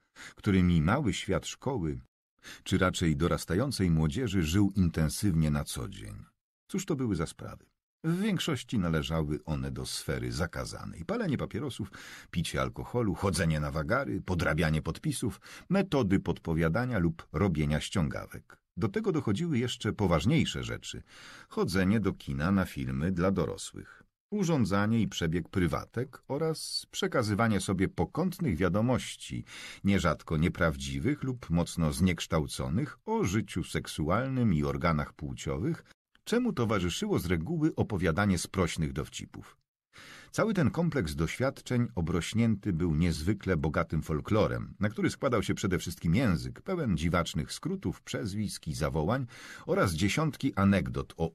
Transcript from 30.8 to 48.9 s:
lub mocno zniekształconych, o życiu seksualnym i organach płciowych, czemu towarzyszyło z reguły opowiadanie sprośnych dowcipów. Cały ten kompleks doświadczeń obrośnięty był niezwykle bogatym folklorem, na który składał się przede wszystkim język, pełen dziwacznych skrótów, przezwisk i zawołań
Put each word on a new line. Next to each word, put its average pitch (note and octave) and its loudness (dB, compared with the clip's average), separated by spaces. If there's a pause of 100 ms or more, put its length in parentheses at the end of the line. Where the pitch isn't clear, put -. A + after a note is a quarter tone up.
lub B2+ -4
mocno E2 2
zniekształconych, D#2+ 0
o A3 0
życiu G2 0
seksualnym A2 0
i D2 4
organach C#2+ 0
płciowych, D2+ -4 (400)
czemu A#3 0
towarzyszyło A2 0
z E2 -6
reguły A#2+ 0
opowiadanie F#2 2
sprośnych E2 -2
dowcipów. - -10 (800)
Cały G#3+ 2
ten D3+ 4
kompleks D3 0
doświadczeń A#2+ 0
obrośnięty G2 0
był D#2+ 2
niezwykle E2+ 2
bogatym D#2+ 0
folklorem, C#2+ -2
na G#2 0
który F3 -2
składał A#2 0
się G2+ 0
przede F2+ 0
wszystkim E2+ -2
język, D#2+ 0
pełen D3+ -2
dziwacznych D#2+ 0
skrótów, D3+ -6
przezwisk G#2 -6
i D2+ -4
zawołań D#2 0 (400)